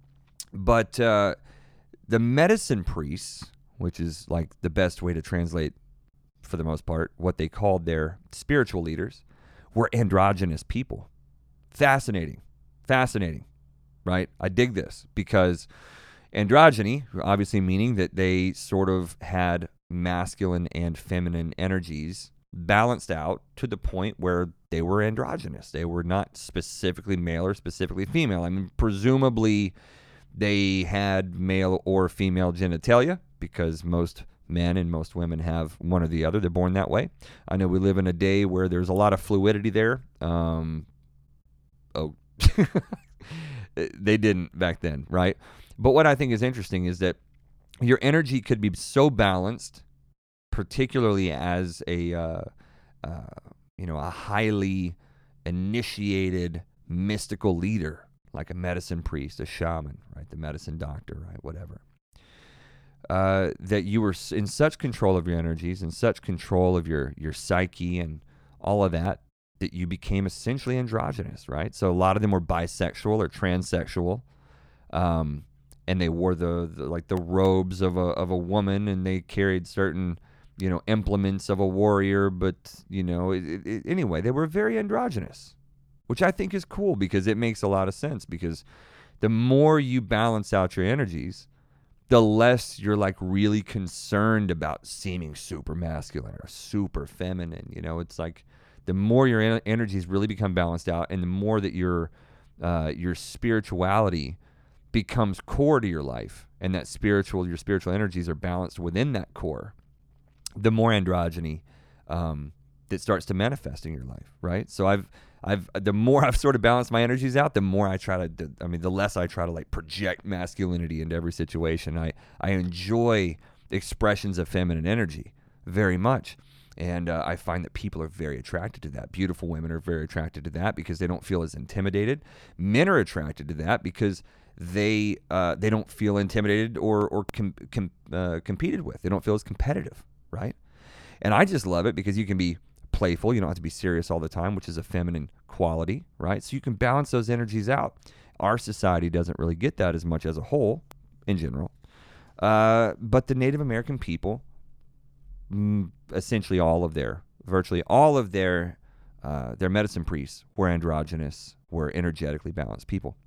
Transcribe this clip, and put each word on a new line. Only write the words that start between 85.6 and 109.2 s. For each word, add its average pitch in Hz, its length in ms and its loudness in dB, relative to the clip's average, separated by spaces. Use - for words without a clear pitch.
which 127 140 -2
I 190 100 4
think 185 220 -4
is 180 120 -4
cool 156 320 -2
because 98 280 0
it 107 120 2
makes 113 240 -2
a 101 80 0
lot 95 180 2
of 95 60 -2
sense, 143 320 -8
because 85 400 -6
the 107 80 4
more 131 500 6
you 127 220 0
balance 110 500 0
out 95 240 2
your 92 100 2
energies, 95 640 -2
the 120 120 10
less 113 580 4
you're, 104 160 0
like, 98 240 2
really 101 420 2
concerned 104 880 0
about 78 360 -4
seeming 87 500 -8
super 76 400 -10
masculine 76 640 -6
or - 60 -16
super 95 580 -6
feminine. 87 720 -8
You 82 60 -12
know, 82 180 -6
it's 85 180 -10
like 82 280 -8
the 92 80 0
more 113 340 6
your 113 140 6
en-, 113 240 2
energies 101 420 -2
really 98 200 0
become 101 260 0
balanced 85 340 0
out, 85 220 -2
and 92 120 -2
the 87 60 -2
more 101 320 0
that 98 140 -2
your, 87 380 0
uh, 80 340 0
your 87 180 -4
spirituality 95 1200 0
becomes 107 480 0
core 143 400 2
to 110 60 -2
your 80 160 -2
life, 60 440 -8
and 92 120 -2
that 87 140 -4
spiritual, 101 580 0
your 87 120 -4
spiritual 92 360 -2
energies 90 360 -2
are 80 60 -2
balanced 90 440 -6
within 92 320 0
that - 220 -6